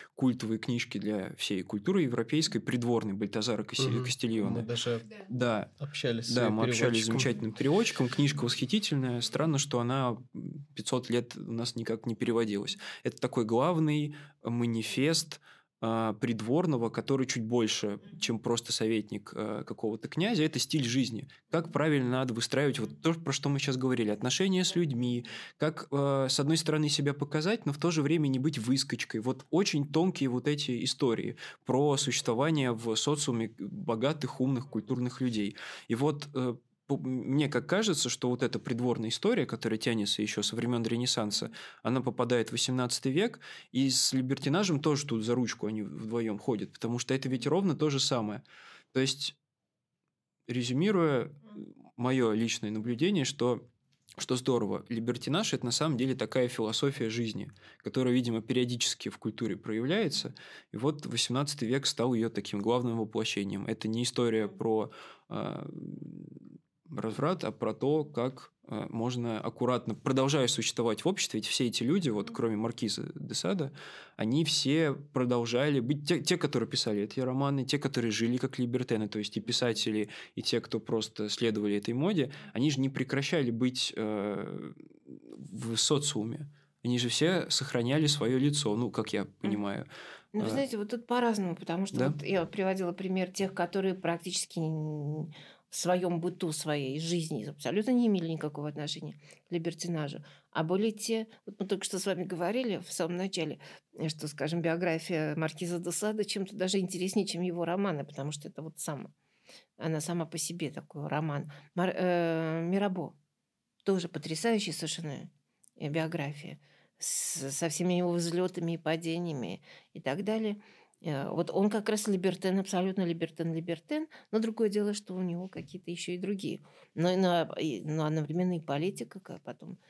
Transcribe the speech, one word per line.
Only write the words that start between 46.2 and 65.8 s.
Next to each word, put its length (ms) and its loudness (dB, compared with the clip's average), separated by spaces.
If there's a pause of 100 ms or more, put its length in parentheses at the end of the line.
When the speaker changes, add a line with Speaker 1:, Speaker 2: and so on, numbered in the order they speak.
Speaker 1:
ходят, 340 -2
потому 260 -4
что 160 -2
это 140 -2
ведь 180 -2
ровно 280 2
то 140 2
же 100 0
самое. 440 0 (500)
То 60 2
есть, 360 0 (1120)
резюмируя, 840 2 (120)
Speaker 3:
Мгм. 540 -18
Speaker 1:
моё 360 4
личное 380 0
наблюдение, 540 0
что, 420 0 (500)
что 200 -2
здорово, 520 0
либертинаж — 640 0
это 100 -2
на 60 0
самом 260 2
деле 180 2
такая 340 2
философия 600 0
жизни, 420 -4 (320)
которая, 300 2
видимо, 280 2
периодически 680 0
в 100 -10
культуре 380 -4
проявляется, 800 -2 (380)
и 40 -4
вот 300 0
восемнадцатый 640 0
век 180 2
стал 280 2
её 140 2
таким 320 -4
главным 380 2
воплощением. 680 -2
Это 220 -2
не 140 0
история 460 2
про, 420 0 (380)
а, 380 -6 (1200)